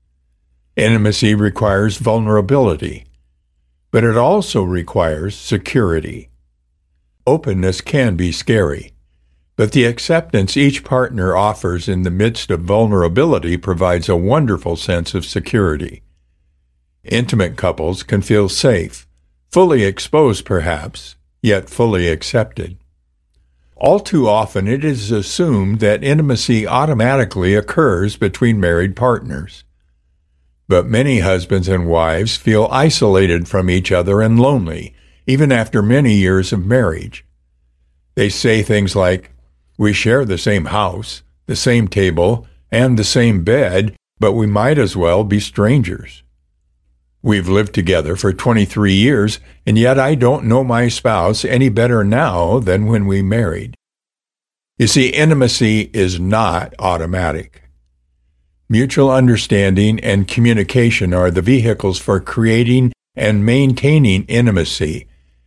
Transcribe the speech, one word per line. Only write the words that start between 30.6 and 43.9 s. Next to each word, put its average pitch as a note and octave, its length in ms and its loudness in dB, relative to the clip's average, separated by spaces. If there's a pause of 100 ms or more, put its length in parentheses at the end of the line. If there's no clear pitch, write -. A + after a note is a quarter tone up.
But F2 180 2
many C3 360 0
husbands F#2 460 0
and F2+ 200 0
wives E2 500 0
feel A2 320 2
isolated G2 800 2
from F#2 240 0
each F#2 200 0
other F#2+ 300 2
and A2+ 180 2
lonely, F#2+ 540 -2 (320)
even C3+ 260 2
after A2+ 300 0
many A#2+ 320 2
years F#2+ 400 2
of G2 100 -2
marriage. G#2 640 -2 (880)
They G#2 160 0
say A2 320 0
things G2+ 340 0
like, F#2 360 0 (480)
"We G#2 140 2
share B2 320 0
the F#2+ 120 -4
same G2+ 280 -2
house, F#2 580 -6 (240)
the A2+ 80 -4
same A#2+ 320 0
table, F#2 580 0 (240)
and A#2+ 300 2
the G#2+ 40 0
same A2+ 400 2
bed, G#2 520 0 (240)